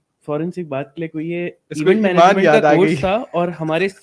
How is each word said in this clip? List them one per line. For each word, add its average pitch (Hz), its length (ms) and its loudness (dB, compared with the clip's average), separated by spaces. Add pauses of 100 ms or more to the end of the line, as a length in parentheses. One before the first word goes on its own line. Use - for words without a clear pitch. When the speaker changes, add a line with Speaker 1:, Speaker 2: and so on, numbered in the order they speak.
(260)
Speaker 1:
फौरन 156 240 -6
से 180 100 -10
एक 160 80 -12
बात 143 280 -8
क्लिक 165 180 -10
हुई 160 160 -8
है, 175 280 -8 (120)
Speaker 2:
इसको 156 200 0
Speaker 1:
इवेंट 214 100 2
Speaker 2:
ईमान 185 160 0
Speaker 1:
मैनेजमेंट 185 300 4
Speaker 2:
याद 151 160 4
Speaker 1:
का 151 80 4
Speaker 2:
आ 147 40 4
Speaker 1:
कोर्स 185 160 4
Speaker 2:
गई। 175 60 -2
Speaker 1:
था 190 200 -2
और 175 340 -4
हमारे 165 380 -4 (140)